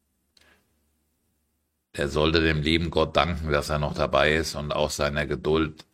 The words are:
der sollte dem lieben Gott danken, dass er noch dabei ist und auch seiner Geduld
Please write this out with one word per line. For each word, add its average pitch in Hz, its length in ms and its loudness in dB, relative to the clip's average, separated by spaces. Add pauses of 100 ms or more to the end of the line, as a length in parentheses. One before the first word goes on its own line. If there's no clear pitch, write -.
(2000)
der 73 120 -2
sollte 78 340 2
dem 78 200 2
lieben 80 300 0
Gott 80 260 0
danken, 76 340 0
dass 71 180 0
er 76 100 -2
noch 76 140 -2
dabei 73 420 2
ist 80 200 -2
und 73 160 -8
auch 73 200 0
seiner 73 340 -2
Geduld 76 680 -2